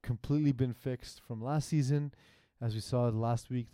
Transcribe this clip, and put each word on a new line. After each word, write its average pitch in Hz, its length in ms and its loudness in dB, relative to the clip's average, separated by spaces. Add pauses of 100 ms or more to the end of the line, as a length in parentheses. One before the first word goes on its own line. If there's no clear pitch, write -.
completely 143 500 2
been 123 220 2
fixed - 520 -8
from 113 160 -8
last 143 260 -2
season. 147 440 2 (480)
As 113 140 -2
we 110 60 -2
saw 123 280 0
last 113 420 0
week, 123 240 -4